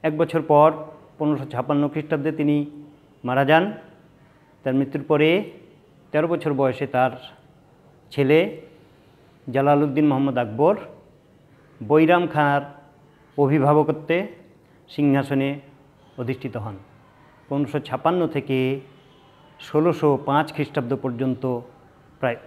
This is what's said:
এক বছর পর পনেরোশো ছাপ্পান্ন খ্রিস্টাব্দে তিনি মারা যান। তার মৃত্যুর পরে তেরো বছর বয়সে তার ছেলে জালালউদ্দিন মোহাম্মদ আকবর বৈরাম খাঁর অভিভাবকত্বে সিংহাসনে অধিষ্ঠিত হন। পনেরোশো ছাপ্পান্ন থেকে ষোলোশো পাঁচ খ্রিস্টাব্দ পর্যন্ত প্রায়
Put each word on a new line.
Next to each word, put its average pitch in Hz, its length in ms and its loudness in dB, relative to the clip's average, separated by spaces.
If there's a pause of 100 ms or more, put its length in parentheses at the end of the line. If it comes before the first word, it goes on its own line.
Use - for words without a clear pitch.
এক 156 140 -2
বছর 160 240 0
পর 151 300 6 (460)
পনেরোশো 147 280 -2
ছাপ্পান্ন 143 440 -2
খ্রিস্টাব্দে 151 420 -4
তিনি 147 340 0 (600)
মারা 131 200 2
যান। 170 280 4 (880)
তার 131 100 -4
মৃত্যুর 139 300 -2
পরে 160 480 2 (600)
তেরো 156 160 0
বছর 160 260 -2
বয়সে 135 340 0
তার 127 240 0 (1000)
ছেলে 151 500 2 (920)
জালালউদ্দিন 143 560 2
মোহাম্মদ 135 300 0
আকবর 123 400 0 (1080)
বৈরাম 160 400 4
খাঁর 143 340 0 (760)
অভিভাবকত্বে 151 920 2 (640)
সিংহাসনে 139 680 0 (580)
অধিষ্ঠিত 127 400 -8
হন। 104 200 -10 (720)
পনেরোশো 143 300 -2
ছাপ্পান্ন 160 480 -2
থেকে 135 520 -2 (800)
ষোলোশো 151 680 0
পাঁচ 147 280 0
খ্রিস্টাব্দ 135 420 -4
পর্যন্ত 127 640 -4 (600)
প্রায় 120 160 -2 (100)